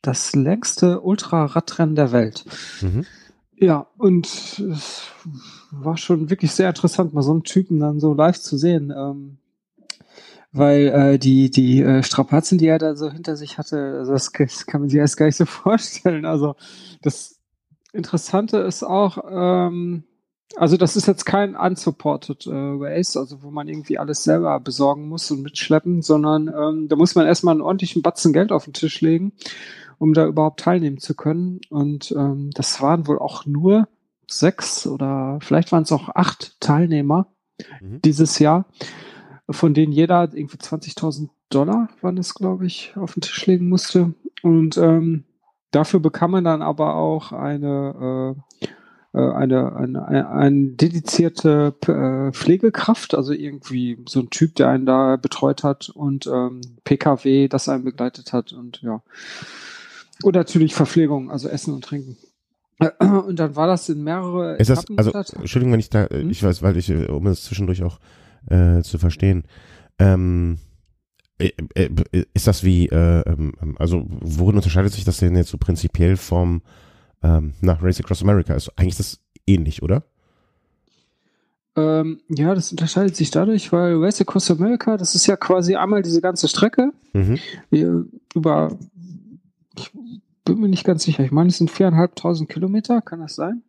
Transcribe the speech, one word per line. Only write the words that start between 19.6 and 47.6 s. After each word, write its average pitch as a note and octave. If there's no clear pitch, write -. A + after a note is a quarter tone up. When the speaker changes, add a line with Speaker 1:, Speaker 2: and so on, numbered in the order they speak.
Speaker 1:
also E3+
das F3+
ist G3
jetzt -
kein G3
unsupported, D#3
äh, -
Race, C#3+
also C#3
wo C#3+
man D3
irgendwie D3+
alles D3
selber D#3
besorgen C#3+
muss E3
und C#3
mitschleppen, D#3
sondern, D#3
ähm, D3+
da D3+
muss E3+
man D#3+
erstmal E3+
einen D#3
ordentlichen F3+
Batzen E3
Geld F#3+
auf E3
den D3
Tisch -
legen, E3
um D#3
da D#3
überhaupt D#3
teilnehmen D#3+
zu -
können. F3+
Und, D3
ähm, C#3+
das -
waren D3+
wohl D3
auch -
nur F#3
sechs -
oder C3+
vielleicht D#3
waren's D#3+
auch -
acht -
Teilnehmer D3+
Speaker 2:
Mhm. G#2+
Speaker 1:
dieses D#3
Jahr, D#3
von E3
denen D3+
jeder E3+
irgendwie D3
zwanzigtausend D3+
Dollar G3
waren F3+
es, -
glaub F#3
ich, -
auf G3
den -
Tisch -
legen F3+
musste. F3+
Und, D#3+
ähm, E3
dafür D#3
bekam E3
man F#3+
dann D#3+
aber D3+
auch D#3
eine, C#3